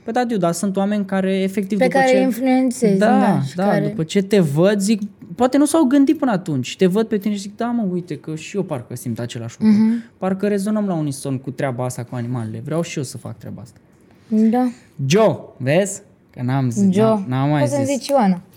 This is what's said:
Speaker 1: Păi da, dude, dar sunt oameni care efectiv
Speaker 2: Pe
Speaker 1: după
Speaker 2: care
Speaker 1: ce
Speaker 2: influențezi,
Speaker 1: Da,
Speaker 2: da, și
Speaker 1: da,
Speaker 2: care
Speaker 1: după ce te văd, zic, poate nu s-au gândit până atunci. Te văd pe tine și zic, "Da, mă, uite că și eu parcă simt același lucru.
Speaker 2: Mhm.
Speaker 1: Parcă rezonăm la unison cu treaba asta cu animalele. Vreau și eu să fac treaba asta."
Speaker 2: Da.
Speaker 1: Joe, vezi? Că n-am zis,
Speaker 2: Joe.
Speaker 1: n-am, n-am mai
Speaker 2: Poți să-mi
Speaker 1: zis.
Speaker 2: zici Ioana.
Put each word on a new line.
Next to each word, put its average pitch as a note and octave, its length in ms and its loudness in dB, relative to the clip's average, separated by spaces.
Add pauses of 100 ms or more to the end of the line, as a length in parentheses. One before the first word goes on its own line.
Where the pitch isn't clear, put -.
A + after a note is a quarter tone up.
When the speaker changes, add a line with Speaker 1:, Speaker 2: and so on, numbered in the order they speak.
Speaker 1:
Păi A3+ 80 -6
da, B3 120 0
dude, A#3 120 -2
dar F3 160 0
sunt F#3+ 240 -4
oameni G3 280 -2
care F#3+ 360 -2
efectiv G3 380 -2
Speaker 2:
Pe B3+ 60 2
Speaker 1:
după B3+ 140 2
Speaker 2:
care C4 120 4
Speaker 1:
ce C4 100 4
Speaker 2:
influențezi, B3+ 760 2
Speaker 1:
Da, G#3 80 4 (120)
Speaker 2:
da, F#3 240 4
și C3+ 140 -6
Speaker 1:
da, F3+ 120 0
Speaker 2:
care D3+ 180 2
Speaker 1:
după D#3+ 160 -4
ce G3 200 0
te G3 180 2
văd, F3 400 2
zic, G3+ 200 2 (340)
poate B3+ 240 2
nu C#4+ 60 6
s-au D#4+ 200 4
gândit C#4 340 4
până C4+ 120 -2
atunci. D#3+ 460 -2
Te F#3+ 100 4
văd G#3 200 2
pe A3 120 -2
tine G#3 160 -2
și G3 60 -6
zic, G3+ 160 -14
"Da, A#3 100 -4
mă, A#3+ 260 -2
uite F3 240 -6
că D#3 180 -10
și D#3 220 -12
eu F#3+ 60 -2
parcă C3+ 340 -8
simt A#2 220 -6
același A#2 420 -10
lucru. G#3+ 160 4
Speaker 2:
Mhm. A3 260 2 (160)
Speaker 1:
Parcă F#3+ 300 -2
rezonăm G#3 380 -2
la F#3 80 -2
unison C#3 440 -4
cu C3+ 120 -10
treaba B2+ 340 -4
asta B2+ 200 -6
cu - 100 -12
animalele. A#2 500 -6
Vreau D3+ 180 -4
și E3 160 -8
eu C#3 60 -4
să B2 140 -12
fac A2+ 200 -14
treaba G2+ 240 -14
asta." - 160 -20 (500)
Speaker 2:
Da. A3+ 400 2 (380)
Speaker 1:
Joe, F3+ 320 4 (180)
vezi? E3+ 460 0 (280)
Că - 120 -14
n-am B2+ 280 0
zis, G3 220 2
Speaker 2:
Joe. G3+ 120 2
Speaker 1:
n-am, A3 240 2
n-am C3+ 200 0
mai D3+ 120 2
Speaker 2:
Poți - 120 0
să-mi C#4 120 0
Speaker 1:
zis. C#4 120 0
Speaker 2:
zici B3 120 -8
Ioana. G3+ 320 2 (160)